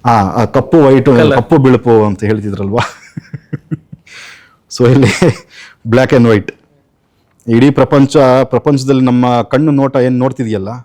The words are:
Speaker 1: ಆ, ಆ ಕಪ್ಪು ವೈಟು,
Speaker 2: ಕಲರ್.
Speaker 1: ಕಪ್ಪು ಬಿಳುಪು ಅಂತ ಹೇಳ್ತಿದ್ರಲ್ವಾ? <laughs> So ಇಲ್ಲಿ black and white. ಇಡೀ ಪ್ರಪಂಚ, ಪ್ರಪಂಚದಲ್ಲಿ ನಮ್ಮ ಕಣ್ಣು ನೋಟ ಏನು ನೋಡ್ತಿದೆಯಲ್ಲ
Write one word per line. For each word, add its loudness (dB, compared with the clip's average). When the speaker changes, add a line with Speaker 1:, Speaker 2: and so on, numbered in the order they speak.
Speaker 1:
ಆ, 0
ಆ 0
ಕಪ್ಪು 0
ವೈಟು, 4
Speaker 2:
ಕಲರ್. 2
Speaker 1:
ಕಪ್ಪು 0
ಬಿಳುಪು 2
ಅಂತ -4
ಹೇಳ್ತಿದ್ರಲ್ವಾ? -4
<laughs> -14
So 0
ಇಲ್ಲಿ 0
black 0
and 4
white. 0
ಇಡೀ 4
ಪ್ರಪಂಚ, 0
ಪ್ರಪಂಚದಲ್ಲಿ -2
ನಮ್ಮ 0
ಕಣ್ಣು -2
ನೋಟ -2
ಏನು 0
ನೋಡ್ತಿದೆಯಲ್ಲ -4